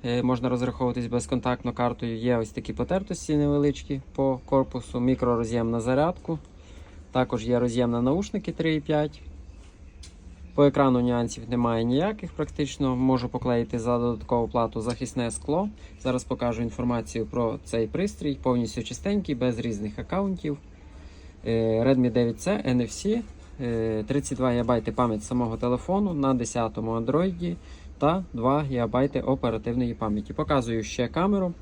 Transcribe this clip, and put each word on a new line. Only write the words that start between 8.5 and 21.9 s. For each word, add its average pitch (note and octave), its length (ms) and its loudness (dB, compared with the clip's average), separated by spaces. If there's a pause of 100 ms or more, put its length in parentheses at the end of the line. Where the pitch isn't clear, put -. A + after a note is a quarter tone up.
три D#3+ 220 0
і D3+ 60 0
п'ять. D3+ 400 0 (1300)
По C#3+ 100 8
екрану C3+ 360 6
нюансів A#2+ 500 0
немає A#2 340 2
ніяких F3 480 0
практично. C3+ 640 -2
Можу B2+ 320 2
поклеїти A#2+ 500 0
за A#2+ 200 0
додаткову A#2+ 500 0
плату A2+ 320 0
захисне A#2+ 500 -4
скло. F3 380 -2 (320)
Зараз B2+ 240 -2
покажу A#2+ 380 -2
інформацію A#2 640 -2
про A2+ 380 -2
цей A2+ 220 0
пристрій. D#3 560 -2
Повністю A#2+ 400 0
чистенький, F3+ 520 -2
без B2 240 0
різних G#2+ 400 -4
аккаунтів. F3 600 -2 (880)
Е, A2+ 380 4
Redmi B2+ 260 6